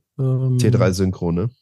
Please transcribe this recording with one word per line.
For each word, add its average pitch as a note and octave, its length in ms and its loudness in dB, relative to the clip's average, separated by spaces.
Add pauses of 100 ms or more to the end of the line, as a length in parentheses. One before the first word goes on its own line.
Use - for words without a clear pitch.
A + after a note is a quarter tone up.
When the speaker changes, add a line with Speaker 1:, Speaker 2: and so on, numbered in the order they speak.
(200)
Speaker 1:
ähm, C3 380 0
Speaker 2:
T A2+ 120 2
drei F#2+ 220 2
Synchro, F#2 400 -2
ne? F2+ 180 -2 (120)